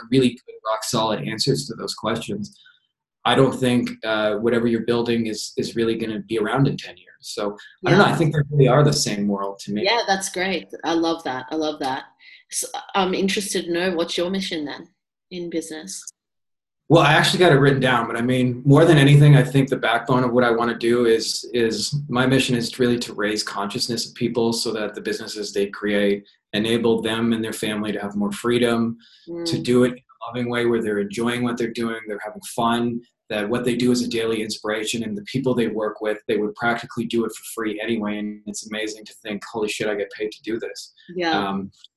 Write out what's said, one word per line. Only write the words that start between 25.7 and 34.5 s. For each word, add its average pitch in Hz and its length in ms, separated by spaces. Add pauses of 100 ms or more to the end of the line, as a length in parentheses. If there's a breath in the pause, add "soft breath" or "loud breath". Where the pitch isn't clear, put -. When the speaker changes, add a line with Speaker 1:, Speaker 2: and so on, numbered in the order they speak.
Speaker 1:
enable 113 500
them 113 300
and 113 100
their 110 100
family 107 380
to 104 100
have 101 140
more 101 160
freedom, 117 680 (320 soft breath)
Speaker 2:
Mm. 170 180
Speaker 1:
to 165 120
do 123 240
it 123 120
in - 40
a - 300
loving 120 200
way 120 180
where 117 140
they're 104 200
enjoying 117 420
what 120 140
they're 117 160
doing, 113 340
they're 104 180
having 104 180 (120)
fun, 120 460 (280 soft breath)
that 104 220
what 120 140
they 123 100
do 123 160
is 123 120
a 113 60
daily 113 320
inspiration, 107 640